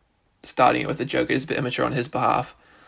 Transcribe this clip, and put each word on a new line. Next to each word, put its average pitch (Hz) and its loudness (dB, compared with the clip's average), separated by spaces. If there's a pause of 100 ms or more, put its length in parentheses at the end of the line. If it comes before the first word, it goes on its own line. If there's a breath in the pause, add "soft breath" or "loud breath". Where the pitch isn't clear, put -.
(420)
starting 123 4
it 107 -4
with - -4
a - -2
joke, 127 0
it - 4
is 131 0
a - -8
bit - -4
immature 123 -2
on 123 -4
his 120 -2
behalf. 123 0 (340 soft breath)